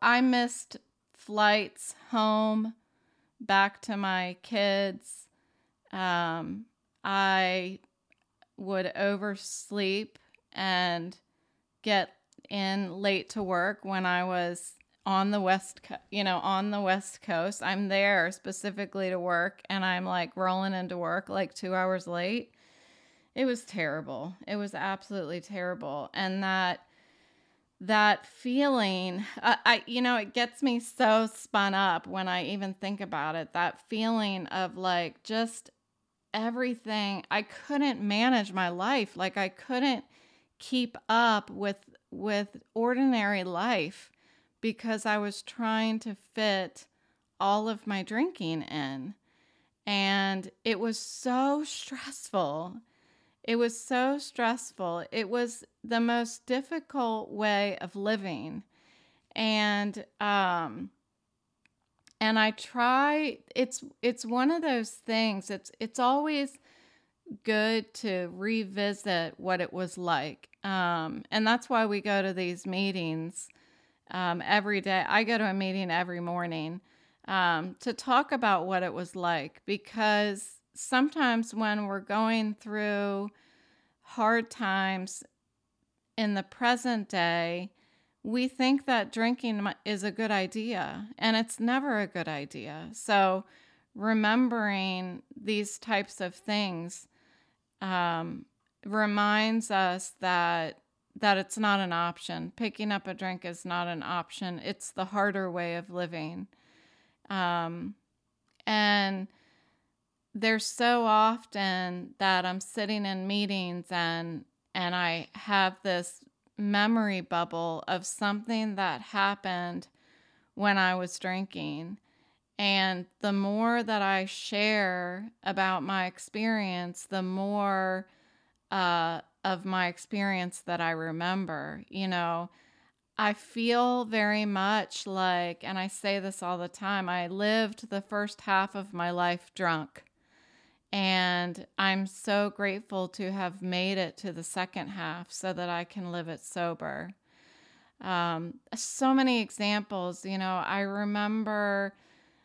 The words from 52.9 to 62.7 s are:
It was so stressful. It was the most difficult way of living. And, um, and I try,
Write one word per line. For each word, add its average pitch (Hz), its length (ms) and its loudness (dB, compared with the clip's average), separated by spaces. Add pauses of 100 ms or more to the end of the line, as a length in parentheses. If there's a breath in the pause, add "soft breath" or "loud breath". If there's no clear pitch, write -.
It 233 120 0
was 233 220 2
so 262 400 0
stressful. 214 920 -4
It 214 160 -2
was 240 360 -2 (200)
the 233 160 0
most 233 460 0
difficult 262 840 -2
way 208 480 2
of - 160 -10
living. 196 680 -2 (720 soft breath)
And, 208 720 0 (160)
um, 185 680 0 (1300)
and 220 200 4
I 220 140 6
try, 269 880 2 (140)